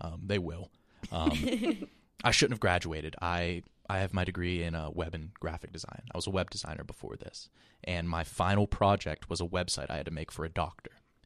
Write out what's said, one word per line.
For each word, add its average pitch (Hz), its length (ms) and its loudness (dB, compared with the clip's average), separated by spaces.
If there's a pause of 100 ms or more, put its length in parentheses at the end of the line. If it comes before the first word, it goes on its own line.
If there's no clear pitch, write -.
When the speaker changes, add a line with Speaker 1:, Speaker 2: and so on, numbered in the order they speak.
Speaker 1:
Um, 82 260 -6
they 101 120 2
will. 85 320 -4 (420)
Um, 80 200 2
Speaker 2:
<laughs> - 920 -2
Speaker 1:
I 123 80 4
shouldn't - 220 6
have 107 60 -2
graduated. 80 640 2
I, 87 400 0 (260)
I 98 100 0
have 95 160 0
my 92 100 2
degree 90 380 0
in, 82 120 -2
uh, 78 180 -4
web 82 220 -2
and 80 240 -8
graphic 82 340 -6
design. - 300 -12 (100)
I - 60 -4
was - 80 -2
a 101 40 -2
web 92 200 2
designer - 320 -6
before - 340 -10
this. - 320 -12 (360)
And 87 240 0
my 82 160 2
final 101 420 4
project 98 640 4
was 85 100 -2
a 87 60 0
website 85 420 0
I 78 100 -4
had 71 80 -4
to 82 40 -6
make 78 220 -4
for 78 120 -4
a 82 40 -2
doctor. 80 420 -4 (360)